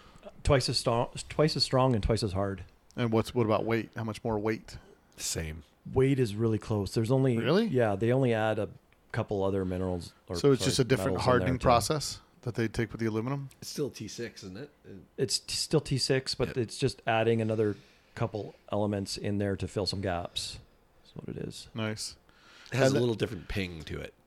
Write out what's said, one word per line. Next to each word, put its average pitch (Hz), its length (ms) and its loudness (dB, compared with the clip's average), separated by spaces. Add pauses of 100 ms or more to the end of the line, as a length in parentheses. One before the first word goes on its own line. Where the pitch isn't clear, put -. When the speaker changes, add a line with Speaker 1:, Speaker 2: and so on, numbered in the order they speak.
(440)
Speaker 1:
Twice 139 240 4
as 131 100 -2
strong, 120 300 0 (200)
twice 156 280 2
as 131 80 0
strong, 131 300 4
and 101 100 0
twice 113 180 2
as 104 100 0
hard. 98 320 -2 (320)
Speaker 2:
And 120 140 0
what's, 110 240 2
what 120 120 4
about 107 180 4
weight? 113 320 0
How 113 80 -4
much 110 180 -6
more 110 160 0
weight? 107 380 -2 (400)
Speaker 3:
Same. 80 460 -6 (300)
Speaker 1:
Weight 131 280 4
is 107 160 0
really 110 220 2
close. 101 360 -2
There's 113 160 2
only 131 280 4
Speaker 2:
Really? 160 280 2
Speaker 1:
Yeah, 120 300 2
they 113 160 2
only 127 220 4
add 110 240 2
a 101 100 -2 (420)
couple 101 320 -2
other 98 220 2
minerals. 92 480 -2 (160)
Or, 87 80 -4
Speaker 2:
So 139 160 6
it's 131 100 4
Speaker 1:
sorry, - 60 0
Speaker 2:
just 123 120 2
a 131 40 2
different 120 300 2
Speaker 1:
metals 107 120 -2
in 131 40 6
there 123 80 6
Speaker 2:
hardening 127 200 0
Speaker 1:
too. - 60 -14
Speaker 2:
process? 131 560 2 (220)
That 113 120 -6
they 113 140 2
take 110 240 -2
with 113 80 -8
the 113 60 0
aluminum? 127 420 -2 (120)
Speaker 3:
It's - 100 -12
still 139 200 -4
T 107 180 -12
six, - 340 -12
isn't 92 140 -12
it? 143 140 -14 (140)
It 101 120 -18 (200)
Speaker 1:
It's 135 220 0
t-, - 180 -8
still - 240 2
T 139 180 -2
six, - 360 0
but 120 140 -2
Speaker 3:
Yep. - 100 -8
Speaker 1:
it's 113 200 -4
just - 280 -2
adding 113 340 4
another 110 360 2 (380)
couple 104 400 -4 (160)
elements 104 460 0
in 101 220 -2
there 101 180 0
to 95 120 -4
fill 101 180 -2
some 95 140 -4
gaps. 87 580 -4 (440)
That's - 240 -16
what - 100 -8
it - 100 -6
is. - 280 -12
Speaker 2:
Nice. 110 420 -6 (560)
Speaker 3:
It 117 40 -4
has 135 120 6
Speaker 2:
And - 40 4
Speaker 3:
a - 20 2
Speaker 2:
the 117 60 2
Speaker 3:
little 120 140 2
different 98 340 -4
ping 90 360 -4
to 78 140 -8
it. 73 160 -12 (120)